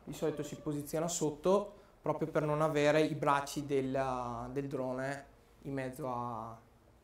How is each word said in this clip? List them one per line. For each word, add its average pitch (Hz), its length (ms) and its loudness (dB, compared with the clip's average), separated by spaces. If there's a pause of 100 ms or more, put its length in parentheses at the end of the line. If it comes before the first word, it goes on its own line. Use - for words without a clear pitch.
Di - 100 -10
solito 151 300 -2
si - 140 -8
posiziona 156 500 -2
sotto 175 680 2 (280)
proprio 151 260 0
per 156 160 2
non 151 180 2
avere 147 400 6
i 151 140 2
bracci 143 500 2
della, 131 880 0
del 139 160 -4
drone 135 580 -4 (380)
in 139 100 -6
mezzo 131 340 -4
a, 120 480 -6 (480)